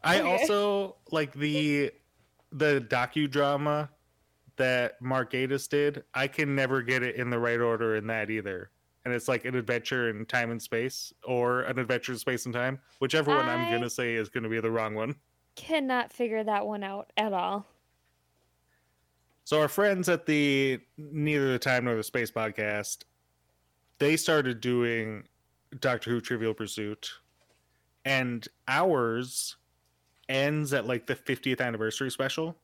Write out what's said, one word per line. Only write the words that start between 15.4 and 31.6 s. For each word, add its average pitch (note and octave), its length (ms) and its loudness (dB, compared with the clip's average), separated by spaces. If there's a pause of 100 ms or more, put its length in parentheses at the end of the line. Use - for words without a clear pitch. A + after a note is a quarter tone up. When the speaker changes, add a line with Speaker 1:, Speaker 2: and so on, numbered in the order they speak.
Speaker 2:
Cannot C4 560 -2
figure A3 320 -2
that G#3 220 0
one G#3 180 -6
out G3 320 -8
at G#3+ 160 0
all. F#3+ 320 -2 (1800)
Speaker 1:
So D3+ 160 2
our D3 80 4
friends G3 420 2
at - 160 0
the C#3 540 2 (180)
Neither D3 540 0
the B2 60 2
Time B2 280 2
Nor A#2 100 2
the A2 80 -2
Space A#2 260 -2
podcast, G#2+ 680 -4 (1000)
they D3+ 200 4
started B2+ 420 2
doing A#2 640 0 (560)
Doctor B2 300 0
Who A#2+ 100 2
Trivial A2+ 340 -2
Pursuit, G#2+ 560 -8 (960)
and B2 420 0 (220)
ours C3 880 0 (720)
ends C#3+ 460 2
at, A#2 120 0
like, A#2+ 200 -2
the C3 100 0
fiftieth B2+ 460 -2